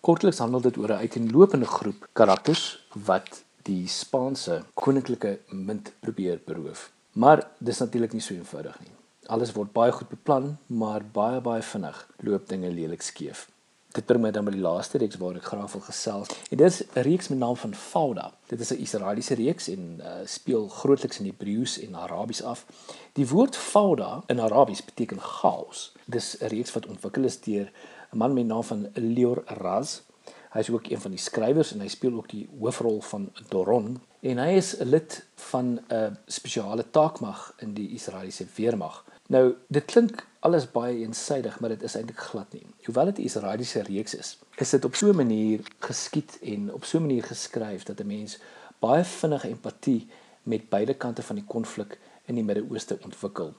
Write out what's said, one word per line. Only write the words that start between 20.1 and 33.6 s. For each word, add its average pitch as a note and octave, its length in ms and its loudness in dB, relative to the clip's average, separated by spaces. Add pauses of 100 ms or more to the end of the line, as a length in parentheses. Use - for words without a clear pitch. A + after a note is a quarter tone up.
speel - 440 -2
grootliks C3+ 520 0
in G2+ 60 -4
Hebreëus G2+ 520 -4
en G2+ 160 -12
Arabies F2 480 -8
af. A#2 240 -10 (460)
Die C#3 160 0
woord A3+ 280 4
Fauda B2+ 680 2
in B2 140 2
Arabies A2+ 440 6
beteken G#2 360 -6
chaos. - 720 -2 (120)
Dis - 360 -6
'n A#2 60 -4
reeks A2 260 -4
wat A2+ 140 -4
ontwikkel G2+ 380 -4
is A#2 160 -2
deur G2+ 300 -2 (420)
'n A#2 40 -6
man B2 180 2
met B2 120 2
naam A2+ 180 0
van G#2 300 -4
Lior A#2+ 520 2
Raz. G2+ 540 -4 (500)
Hy - 80 -2
is A2 120 0
ook A#2 200 -2
een G#2+ 100 -4
van G2 100 -8
die F#2 100 -8
skrywers C#3 520 2
en G#2+ 80 -6
hy G2 80 -8
speel B2 260 -2
ook A2 140 -8
die G#2 200 -10 (120)
hoofrol A2+ 400 0
van G2+ 300 -8 (180)
Doron. G#2+ 520 2 (200)